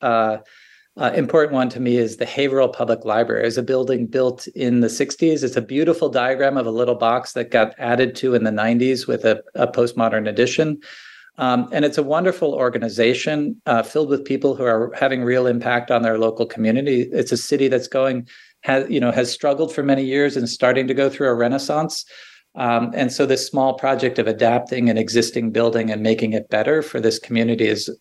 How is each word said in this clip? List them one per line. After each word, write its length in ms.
uh, 360
uh, 180
important 380
one 160
to 100
me 160
is 220
the 80
Haverhill 420
Public 380
Library. 420
It's 80
a 80
building 440
built 400
in 340
the 80
sixties. 520
It's 140
a 60
beautiful 480
diagram 480
of 100
a 40
little 240
box 360
that 180
got 280
added 400
to 160
in 100
the 80
nineties 560
with 160
a, 180
a 120
postmodern 600
addition. 540
Um, 340
and 140
it's 120
a 60
wonderful 520
organization, 1080
uh, 180
filled 260
with 160
people 280
who 120
are 280
having 300
real 240
impact 440
on 100
their 180
local 260
community. 580
It's 180
a 60
city 320
that's 180
going, 400
has, 260
you 100
know, 140
has 180
struggled 420
for 100
many 200
years 320
and 140
starting 400
to 40
go 160
through 200
a 40
renaissance. 720
Um, 380
and 200
so 120
this 220
small 280
project 440
of 80
adapting 600
an 80
existing 540
building 380
and 140
making 300
it 160
better 320
for 180
this 180
community 480
is, 240